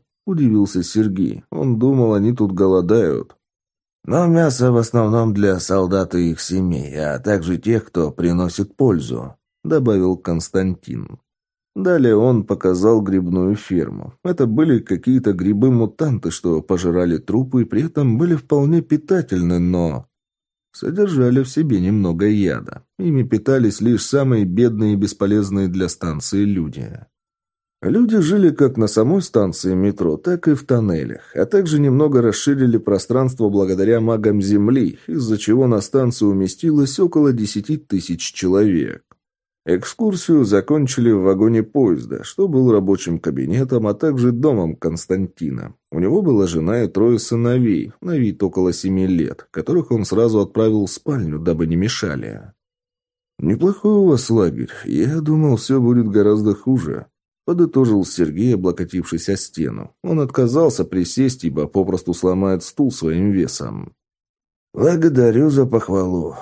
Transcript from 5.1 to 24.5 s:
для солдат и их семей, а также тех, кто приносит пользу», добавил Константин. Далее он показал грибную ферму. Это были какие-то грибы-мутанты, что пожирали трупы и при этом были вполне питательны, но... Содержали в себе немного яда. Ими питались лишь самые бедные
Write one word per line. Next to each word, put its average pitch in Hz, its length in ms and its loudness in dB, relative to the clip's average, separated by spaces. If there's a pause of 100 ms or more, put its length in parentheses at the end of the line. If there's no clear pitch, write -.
для 101 260 0
солдат 92 560 0
и 87 160 0
их - 100 -8
семей, 85 580 -4
а 73 200 -4
также 90 380 -2
тех, 110 280 -2
кто 78 260 -4
приносит 87 640 -2
пользу», 67 600 -2 (280)
добавил 107 540 0
Константин. 87 1000 -6 (560)
Далее 170 400 4
он 113 280 4
показал 101 580 2
грибную 92 540 0
ферму. 71 580 -6 (100)
Это 175 220 0
были 123 340 2
какие-то 123 540 0
грибы-мутанты, 110 960 0
что 82 320 -2
пожирали 87 560 0
трупы 127 460 -2
и - 20 -2
при 117 200 -2
этом 139 320 0
были 170 180 0
вполне 147 460 2
питательны, 98 760 0
но... 87 500 -2 (640)
Содержали 139 680 0
в 127 80 -6
себе 139 300 0
немного 95 480 0
яда. 98 560 -2 (160)
Ими 156 240 0
питались 127 580 0
лишь 113 240 0
самые 131 400 0
бедные 107 480 0